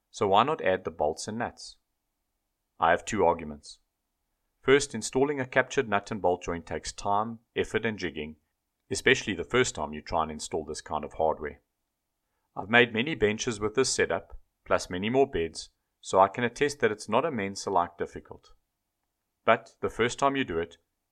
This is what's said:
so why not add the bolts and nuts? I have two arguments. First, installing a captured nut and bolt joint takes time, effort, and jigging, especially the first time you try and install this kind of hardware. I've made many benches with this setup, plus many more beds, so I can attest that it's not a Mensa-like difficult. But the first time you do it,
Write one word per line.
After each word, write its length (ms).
so 180
why 160
not 180
add 220
the 60
bolts 380
and 100
nuts? 380
I 120
have 120
two 220
arguments. 540
First, 320
installing 460
a 60
captured 420
nut 220
and 120
bolt 220
joint 200
takes 280
time, 480
effort, 280
and 140
jigging, 380
especially 440
the 100
first 300
time 180
you 80
try 220
and 80
install 340
this 160
kind 240
of 100
hardware. 460
I've 140
made 240
many 200
benches 460
with 140
this 160
setup, 480
plus 240
many 220
more 180
beds, 420
so 200
I 80
can 160
attest 360
that 120
it's 160
not 160
a 60
Mensa-like 680
difficult. 540
But 260
the 100
first 280
time 180
you 80
do 140
it, 180